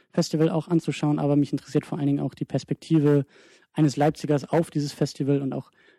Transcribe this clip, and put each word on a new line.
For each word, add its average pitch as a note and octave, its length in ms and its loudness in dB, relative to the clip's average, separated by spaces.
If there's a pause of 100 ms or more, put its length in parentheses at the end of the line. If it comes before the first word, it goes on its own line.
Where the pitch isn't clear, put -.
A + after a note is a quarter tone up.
(120)
Festival E3 380 0
auch E3 180 -4
anzuschauen, D3+ 500 0
aber C#3+ 180 2
mich C#3+ 140 2
interessiert - 340 -2
vor - 140 -8
allen C#3+ 80 -2
Dingen C#3+ 140 0
auch C#3+ 140 -6
die - 100 -8
Perspektive C#3+ 840 0 (460)
eines D3+ 240 0
Leipzigers D3 520 0
auf E3 220 0
dieses C#3+ 220 -4
Festival C#3 500 -2
und C3+ 100 -4
auch C3+ 200 -10 (260)